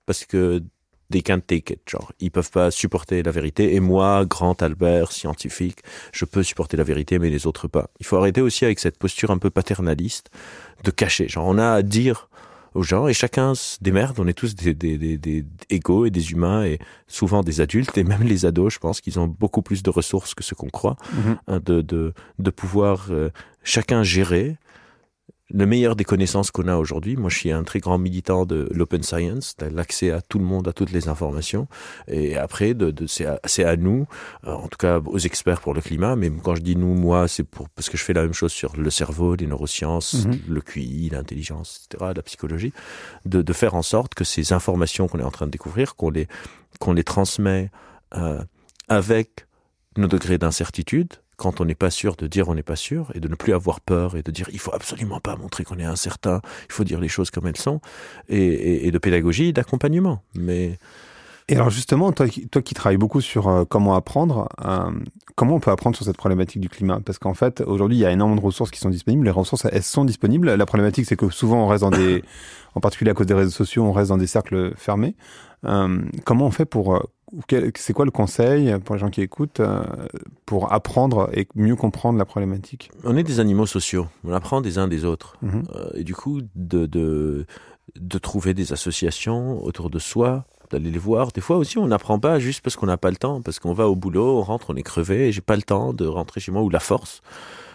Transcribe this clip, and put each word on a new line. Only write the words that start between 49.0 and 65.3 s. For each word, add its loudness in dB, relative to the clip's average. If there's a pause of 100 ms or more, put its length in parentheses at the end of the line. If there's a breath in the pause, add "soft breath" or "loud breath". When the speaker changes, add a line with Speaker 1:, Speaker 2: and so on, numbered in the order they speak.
Speaker 1:
nos 2
degrés 2
d'incertitude, -2 (240)
quand -2
on 2
n'est 0
pas 2
sûr, -2
de -6
dire 2
on 0
n'est -4
pas -6
sûr -6
et -10
de -4
ne -6
plus 0
avoir 0
peur 0
et -6
de -6
dire -8
il -12
faut -8
absolument -8
pas -8
montrer -10
qu'on -10
est -4
incertain, -2 (260 loud breath)
il -16
faut 0
dire -2
les -2
choses -2
comme -4
elles -4
sont, -2 (480 loud breath)
et, 0
et, 2
et 2
de 2
pédagogie 2
et 0
d'accompagnement. 0 (120)
Mais -2 (680 loud breath)
Speaker 2:
Et 4
alors 6
justement, 2
toi 2
qui, -6
toi 2
qui -8
travailles 4
beaucoup 2
sur, 0
euh, 6
comment 4
apprendre, 0 (160)
euh, -2 (440)